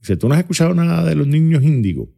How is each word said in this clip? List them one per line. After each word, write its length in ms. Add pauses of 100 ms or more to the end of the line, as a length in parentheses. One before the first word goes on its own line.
Dice, 160
"¿Tú 120
no 60
has 60
escuchado 340
nada 340
de 60
los 120
niños 380
índigo?". 540